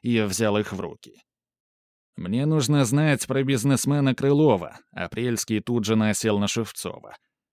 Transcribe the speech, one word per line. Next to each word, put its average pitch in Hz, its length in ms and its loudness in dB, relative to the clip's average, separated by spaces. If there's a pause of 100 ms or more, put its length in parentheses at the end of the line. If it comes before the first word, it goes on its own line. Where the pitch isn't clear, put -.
и 117 200 0
взял 104 360 0
их 104 160 -2
в 92 60 -8
руки. - 420 -12 (920)
«Мне 107 300 -4
нужно 147 400 2
знать 143 420 0
про 135 160 0
бизнесмена 139 720 2
Крылова», 135 640 2 (140)
Апрельский 110 680 -2
тут 117 240 -2
же 110 100 2
насел 107 440 2
на 101 80 0
Шевцова, - 680 -8 (380)